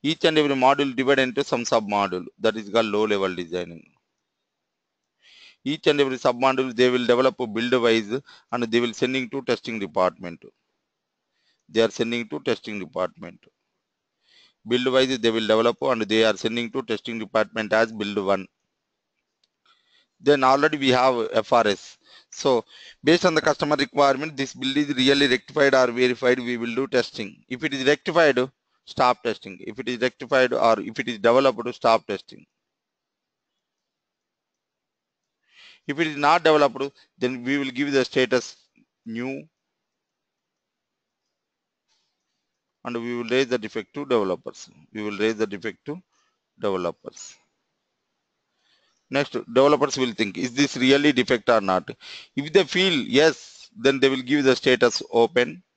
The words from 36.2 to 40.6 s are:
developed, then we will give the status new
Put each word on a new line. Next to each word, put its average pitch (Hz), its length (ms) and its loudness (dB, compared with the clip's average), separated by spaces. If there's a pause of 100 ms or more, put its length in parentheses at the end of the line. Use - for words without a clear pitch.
developed, 143 480 2 (240)
then 123 260 -4
we 131 140 -2
will 139 140 -4
give 139 200 -6
the 135 140 2
status 127 520 0 (500)
new 135 420 -10 (3250)